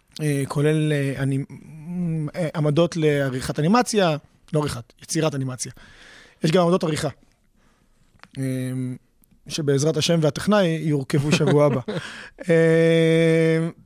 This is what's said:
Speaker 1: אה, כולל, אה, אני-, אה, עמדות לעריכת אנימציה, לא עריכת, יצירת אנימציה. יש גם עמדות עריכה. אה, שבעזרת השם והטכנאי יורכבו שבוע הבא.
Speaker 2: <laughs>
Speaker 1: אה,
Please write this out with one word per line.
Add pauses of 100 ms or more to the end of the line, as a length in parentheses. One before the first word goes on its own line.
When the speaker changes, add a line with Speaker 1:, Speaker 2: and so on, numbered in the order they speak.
(220)
Speaker 1:
אה,
כולל,
אה,
אני-, (920)
אה,
עמדות
לעריכת
אנימציה, (360)
לא
עריכת, (100)
יצירת
אנימציה. (720)
יש
גם
עמדות
עריכה. (1300)
אה, (1040)
שבעזרת
השם
והטכנאי
יורכבו
שבוע
הבא.
Speaker 2:
<laughs>
Speaker 1:
אה, (160)